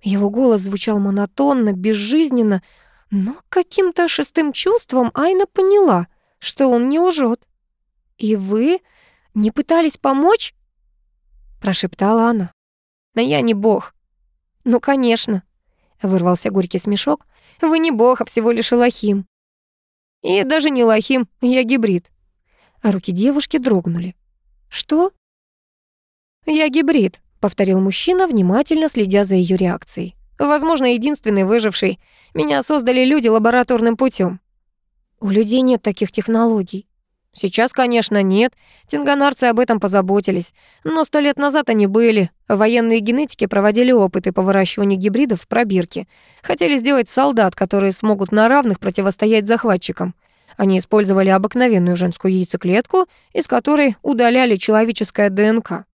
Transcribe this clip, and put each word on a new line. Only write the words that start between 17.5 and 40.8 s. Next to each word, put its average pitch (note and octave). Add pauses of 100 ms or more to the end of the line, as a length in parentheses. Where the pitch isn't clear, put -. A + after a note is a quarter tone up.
"Вы D#4+
не D#4+
бог, B3
а B3+
всего A3+
лишь A3+
элохим". A3 (960)
"И F#4
даже D4
не C4
элохим, A3+ (140)
я B3+
гибрид". A3 (720)
Руки G3
девушки C4+
дрогнули. F3+ (540)
"Что?" E4+ (1300)
"Я D#4
гибрид", C4+ (180)
повторил F#3+
мужчина, F4
внимательно C#4
следя G3+
за F#3+
её F3+
реакцией. F3+ (220)
"Возможно, C#4+
единственный A3
выживший. G3+ (340)
Меня D4
создали B3+
люди C4
лабораторным A#3
путём". F#3 (800)
"У G3+
людей A3
нет B3+
таких G3+
технологий". A3 (460)
"Сейчас, A3
конечно, A#3
нет. G3+ (340)
Тинганарцы C#4+
об A#3
этом A#3+
позаботились. G3 (300)